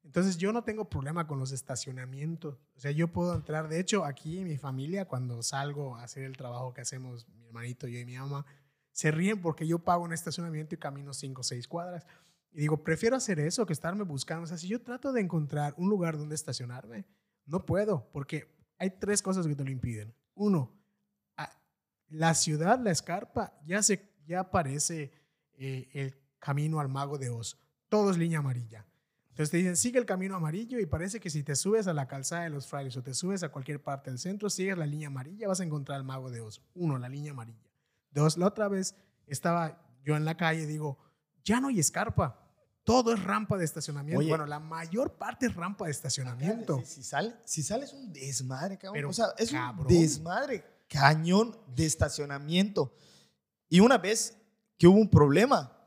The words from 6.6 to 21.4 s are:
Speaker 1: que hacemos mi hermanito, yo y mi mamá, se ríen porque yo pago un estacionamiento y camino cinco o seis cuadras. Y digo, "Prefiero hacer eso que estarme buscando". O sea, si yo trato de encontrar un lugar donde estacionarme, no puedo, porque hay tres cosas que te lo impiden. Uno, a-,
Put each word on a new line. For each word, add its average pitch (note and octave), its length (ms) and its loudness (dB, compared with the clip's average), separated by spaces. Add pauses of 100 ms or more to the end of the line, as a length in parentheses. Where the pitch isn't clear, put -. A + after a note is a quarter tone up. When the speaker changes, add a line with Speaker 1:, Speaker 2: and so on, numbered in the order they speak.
Speaker 1:
que B2+ 80 -16
hacemos B2+ 460 -12
mi A2+ 160 -20
hermanito, A#2 440 -10
yo A#2+ 120 -8
y A#2+ 60 -10
mi B2 120 -14
mamá, C#3 280 -8 (460)
se D#3 200 2
ríen F#3 300 2
porque D#3+ 260 -2
yo E3+ 120 2
pago F3 260 2
un E3 80 -6
estacionamiento D#3+ 600 -6
y - 20 -20
camino C#3+ 360 -10
cinco C3 280 -10
o - 20 -8
seis B2 240 -6
cuadras. E3+ 380 -8 (480)
Y D3 80 -6
digo, D3+ 220 0
"Prefiero A3 340 2
hacer G#3 220 -2
eso F3+ 260 0
que E3 80 -2
estarme F3+ 320 -4
buscando". D#3+ 380 -6
O E3 40 -10
sea, E3+ 100 -8
si F3 120 -10
yo A#3 120 -4
trato B3+ 300 -6
de B3 100 2
encontrar D3+ 540 0
un F3+ 140 0
lugar E3+ 280 2
donde D3+ 180 -6
estacionarme, B2+ 680 -10 (400)
no E3+ 200 -2
puedo, F#3 480 0
porque D3 420 -8 (220)
hay F#3 140 -2
tres G3+ 300 0
cosas F#3 240 -2
que D3 100 0
te C#3 100 -6
lo C3+ 60 -4
impiden. A2+ 440 -6 (200)
Uno, F#3+ 360 2 (640)
a-, - 160 -12 (560)